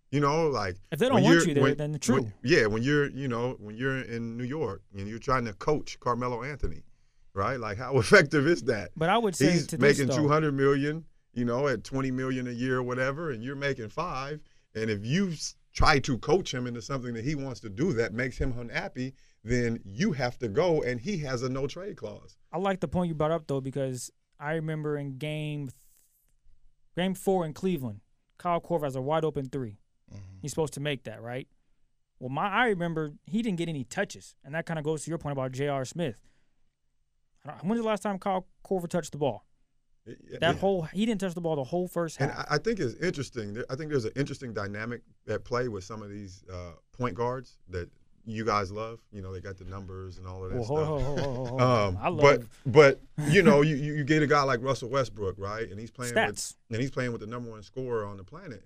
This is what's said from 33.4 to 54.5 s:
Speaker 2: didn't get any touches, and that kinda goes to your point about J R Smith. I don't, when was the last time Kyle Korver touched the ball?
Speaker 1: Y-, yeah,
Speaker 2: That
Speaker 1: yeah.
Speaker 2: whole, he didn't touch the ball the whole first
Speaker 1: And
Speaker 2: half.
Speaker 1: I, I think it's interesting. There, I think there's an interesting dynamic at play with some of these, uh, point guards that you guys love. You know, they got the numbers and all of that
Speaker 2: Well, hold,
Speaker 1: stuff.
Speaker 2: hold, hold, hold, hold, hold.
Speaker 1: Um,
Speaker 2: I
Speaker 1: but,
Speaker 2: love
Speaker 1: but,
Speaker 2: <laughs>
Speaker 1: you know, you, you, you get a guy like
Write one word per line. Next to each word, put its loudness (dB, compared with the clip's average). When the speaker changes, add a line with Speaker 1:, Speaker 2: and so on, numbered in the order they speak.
Speaker 2:
didn't 0
get -2
any -4
touches, -6
and -12
that -2
kinda -4
goes -2
to -6
your -2
point -4
about -2
J -2
R 0
Smith. -4
I -12
don't, -14
when -2
was 2
the -2
last 0
time -2
Kyle -2
Korver -2
touched -2
the -10
ball? 0
Speaker 1:
Y-, -14
yeah, -10
Speaker 2:
That 4
Speaker 1:
yeah. -8
Speaker 2:
whole, 2
he -2
didn't 0
touch -4
the -6
ball 0
the -2
whole -2
first -4
Speaker 1:
And 0
Speaker 2:
half. -8
Speaker 1:
I, 2
I 4
think 0
it's -2
interesting. -4
There, -6
I -4
think -8
there's 0
an -4
interesting -4
dynamic -6
at -2
play -2
with -6
some -12
of -12
these, -14
uh, -10
point -4
guards -4
that -6
you -6
guys 2
love. -8
You -12
know, -10
they -10
got -12
the -16
numbers -12
and -12
all -10
of -8
that -2
Speaker 2:
Well, -2
hold, -2
Speaker 1:
stuff. 0
Speaker 2:
hold, -2
hold, -2
hold, -2
hold, -6
hold. -2
Speaker 1:
Um, 2
Speaker 2:
I -2
Speaker 1:
but, 8
Speaker 2:
love -12
Speaker 1:
but, 10
Speaker 2:
<laughs> -2
Speaker 1:
you 8
know, 10
you, 4
you, -2
you -2
get 4
a 4
guy 6
like 2